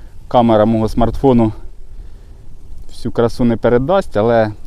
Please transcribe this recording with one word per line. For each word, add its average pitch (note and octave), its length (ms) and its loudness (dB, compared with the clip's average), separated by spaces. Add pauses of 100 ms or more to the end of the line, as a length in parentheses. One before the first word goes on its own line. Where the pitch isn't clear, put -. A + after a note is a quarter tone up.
(280)
камера A2+ 360 4
мого A2 240 0
смартфону A#2 640 2 (1400)
всю A2+ 160 -6
красу A#2 320 0
не A#2 120 2
передасть, C3+ 600 0
але, A2 360 2 (140)